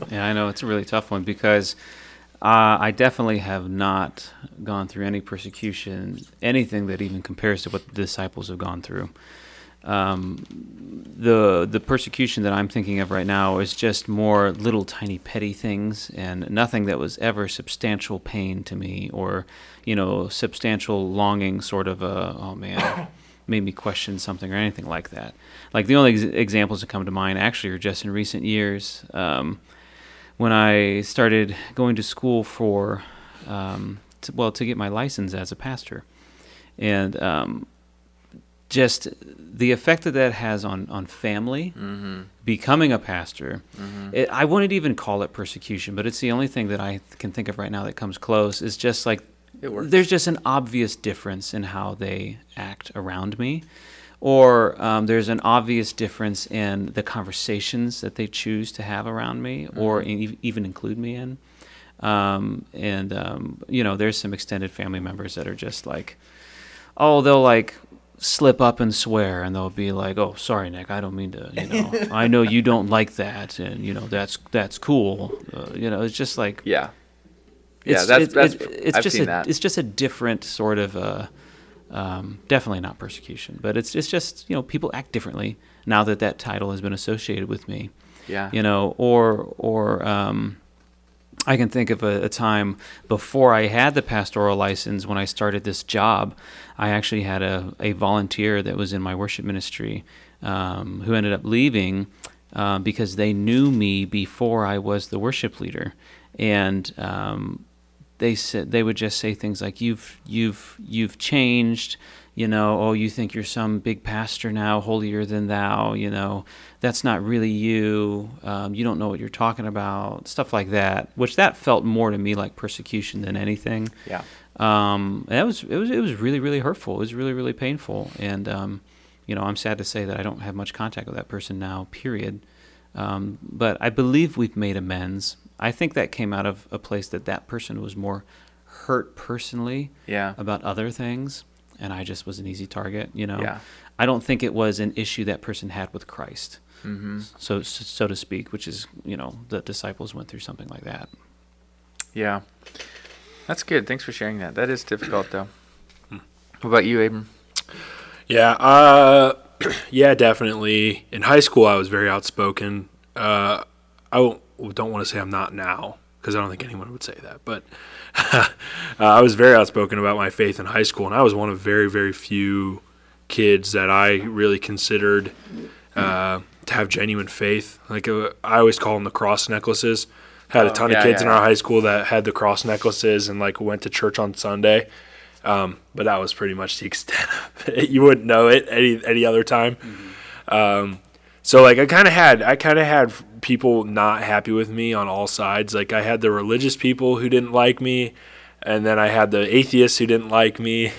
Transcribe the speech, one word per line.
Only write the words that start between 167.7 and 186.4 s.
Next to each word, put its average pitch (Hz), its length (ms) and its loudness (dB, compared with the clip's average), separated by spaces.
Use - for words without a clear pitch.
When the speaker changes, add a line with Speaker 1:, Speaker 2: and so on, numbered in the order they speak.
Speaker 3:
<laughs> - 240 -18
uh, - 340 2
I 107 220 10
was 120 140 8
very 123 200 10
outspoken 104 440 4
about 101 180 2
my 98 140 0
faith 101 280 0
in 95 80 -10
high 110 180 2
school, 104 220 -2
and 101 80 -4
I 131 80 6
was 110 120 8
one 104 160 -2
of 95 80 -4
very, 104 320 2
very 98 220 0
few 98 680 -2
kids 101 440 2
that 95 180 0
I 101 320 6
really 104 360 2
considered, 101 720 0
uh, 95 440 -2
to - 80 -4
have 104 140 0
genuine 104 400 -2
faith. 104 500 -4
Like, 107 180 -6
uh, 107 220 -2
I 113 160 4
always 113 200 8
call 110 160 0
them 101 100 -2
the 101 60 -6
cross 104 400 0
necklaces. 110 560 0
Had 110 180 6
a 101 40 2
Speaker 2:
Oh, 110 40 -2
Speaker 3:
ton 117 160 2
Speaker 2:
yeah, 110 80 6
Speaker 3:
of 104 60 6
kids 120 160 6
Speaker 2:
yeah, 113 80 0
Speaker 3:
in 113 40 6
our 110 80 8
Speaker 2:
yeah. 101 80 8
Speaker 3:
high 110 60 8
school 113 280 2
that 104 240 2
had 110 180 2
the 107 80 -2
cross 101 320 2
necklaces 107 640 2
and, 101 100 -6
like, 98 220 -2
went 104 220 -4
to - 80 -8
church - 280 0
on 101 160 -2
Sunday. 107 540 4
Um, 98 340 0
but 110 100 -4
that 98 120 2
was 92 160 -4
pretty 98 220 -4